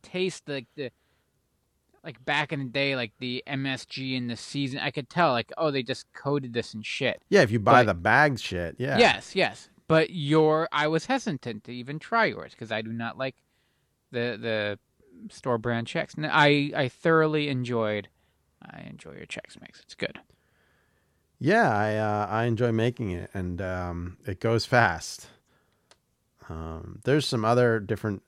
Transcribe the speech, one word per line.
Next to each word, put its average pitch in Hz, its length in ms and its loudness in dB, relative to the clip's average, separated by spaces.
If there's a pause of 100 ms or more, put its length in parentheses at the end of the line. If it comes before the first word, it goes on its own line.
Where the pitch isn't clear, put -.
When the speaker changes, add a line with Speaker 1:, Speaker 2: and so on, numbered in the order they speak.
Speaker 1:
taste - 440 -4
the, 139 200 -8 (100)
the, 135 160 -10 (1120)
like, 127 180 -16
back 147 300 0
in 143 60 -4
the 135 60 -4
day, 139 300 0
like, 120 240 -4
the 123 260 -6
M 135 200 -4
S 131 200 -6
G 131 300 -6
in 123 120 -4
the 117 100 -6
season, 139 420 -6
I 139 120 -4
could 139 180 -8
tell, 170 240 2
like, 117 240 -2
oh, 156 140 0
they 135 120 -2
just 120 300 -6
coated 139 400 -4
this 117 200 -4
in 110 100 -10
shit. - 460 -2
Speaker 2:
Yeah, 196 120 6
if 107 100 4
you 117 80 2
buy 117 240 8
Speaker 1:
But 107 40 4
Speaker 2:
the 98 80 2
bagged 117 440 4
shit, 87 400 -6
yeah. 127 180 -2
Speaker 1:
Yes, 190 380 2
yes. 165 340 -2 (200)
But 160 220 4
your, 156 600 2
I 147 160 2
was 160 200 0
hesitant 190 580 -4
to 120 80 -12
even 123 260 -10
try 226 260 0
yours 98 320 -6
'cause 113 140 -10
I 110 100 -2
do 110 120 -8
not 117 240 -6
like 131 180 -6 (760)
the, 120 280 -4
the 107 400 -2 (500)
store - 280 -2
brand 117 300 -2
Chex. - 280 -6
And 151 100 -4
I, 147 480 4
I 139 140 0
thoroughly 156 640 2
enjoyed, 113 580 -2 (560)
I - 260 -20
enjoy - 260 -18
your - 100 -16
Chex - 340 -14
Mix. - 220 -20
It's - 140 -20
good. - 240 -8 (1200)
Speaker 2:
Yeah, 165 360 4
I, 107 220 2
uh, 104 300 0
I 110 180 0
enjoy 120 260 2
making 113 400 0
it, 90 220 -8
and, 90 280 -6
um, 90 640 -6
it 98 140 -8
goes 113 260 0
fast. 104 600 0 (1200)
Um, 80 560 -12
there's 135 240 2
some 113 160 -2
other 117 360 4
different 101 480 -4